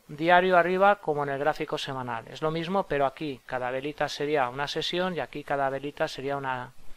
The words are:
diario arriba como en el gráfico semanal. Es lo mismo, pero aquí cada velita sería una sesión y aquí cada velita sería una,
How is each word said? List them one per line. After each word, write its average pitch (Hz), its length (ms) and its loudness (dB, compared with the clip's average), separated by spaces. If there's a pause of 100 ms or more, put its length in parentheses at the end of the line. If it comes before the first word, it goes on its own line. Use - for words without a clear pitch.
diario 175 480 6
arriba 185 400 6
como 143 260 0
en 139 60 -2
el 139 100 -2
gráfico 151 380 0
semanal. 123 500 -6
Es 135 140 -14
lo 156 100 0
mismo, 170 320 0
pero 143 220 0
aquí 135 400 -4
cada 123 260 -4
velita 143 380 -4
sería 147 400 0
una 139 180 -4
sesión 180 480 -2
y 147 60 -4
aquí 143 240 -8
cada 139 240 0
velita 143 400 -4
sería 139 260 -6
una, 131 380 -6 (240)